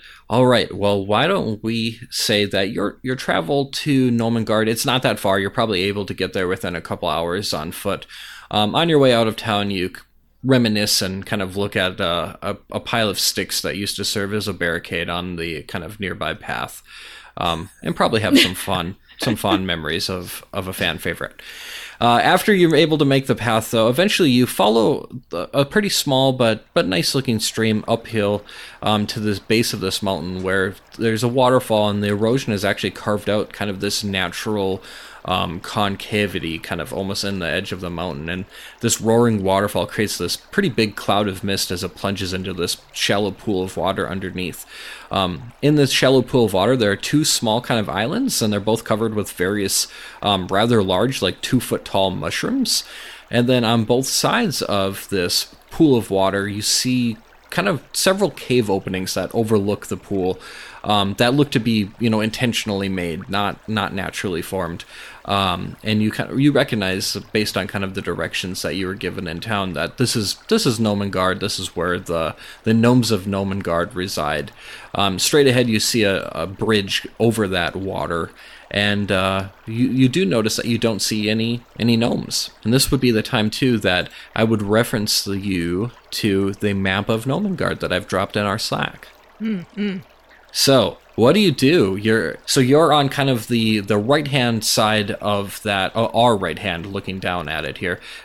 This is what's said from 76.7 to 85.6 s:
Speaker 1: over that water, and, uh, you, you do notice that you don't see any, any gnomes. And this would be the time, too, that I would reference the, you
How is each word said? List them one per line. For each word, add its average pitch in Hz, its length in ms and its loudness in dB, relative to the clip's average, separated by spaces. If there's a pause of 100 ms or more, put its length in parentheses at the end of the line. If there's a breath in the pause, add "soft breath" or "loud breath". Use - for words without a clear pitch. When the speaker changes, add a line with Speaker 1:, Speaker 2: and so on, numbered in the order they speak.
Speaker 1:
over 110 300 2
that 85 260 0
water, 90 560 -4 (400 loud breath)
and, 101 400 0
uh, 95 380 0 (160)
you, 113 240 0
you 131 200 4
do 170 160 0
notice 113 320 2
that - 80 -4
you 117 120 0
don't 113 240 0
see 107 280 -2
any, 113 340 -2 (160)
any 117 180 4
gnomes. - 520 -2 (140)
And 110 100 2
this 135 180 2
would 139 100 2
be 123 100 4
the 107 120 2
time, 107 260 0
too, 123 300 2
that 90 300 0 (260 loud breath)
I 113 100 2
would 110 160 2
reference 107 640 0
the, 98 120 -4
you 95 540 -2 (200)